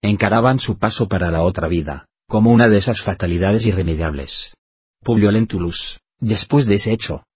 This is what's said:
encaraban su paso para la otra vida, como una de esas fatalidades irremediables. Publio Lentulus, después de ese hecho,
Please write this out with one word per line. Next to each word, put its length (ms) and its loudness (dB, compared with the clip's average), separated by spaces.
encaraban 540 2
su 220 -6
paso 280 -2
para 220 0
la 140 0
otra 240 -2
vida, 400 -4
como 240 2
una 180 6
de 80 6
esas 240 -2
fatalidades 680 0
irremediables. 880 -4
Publio 280 2
Lentulus, 680 -4
después 460 0
de 100 2
ese 160 -2
hecho, 320 -6